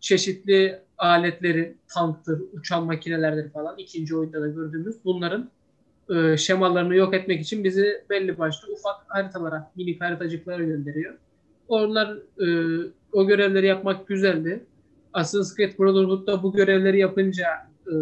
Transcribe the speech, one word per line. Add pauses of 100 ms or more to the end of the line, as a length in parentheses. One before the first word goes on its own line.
çeşitli (160)
aletleri, (120)
tanktır, (100)
uçan
makinelerdir
falan.
İkinci
oyunda
da
gördüğümüz
bunların, (640)
e,
şemalarını
yok
etmek
için
bizi
belli
başlı
ufak
haritalara,
minik
haritacıklara
gönderiyor. (540)
Onlar,
e, (680)
o
görevleri
yapmak
güzeldi. (460)
Assassin's
Creed
Brotherhood'da
bu
görevleri
yapınca, (400)
e,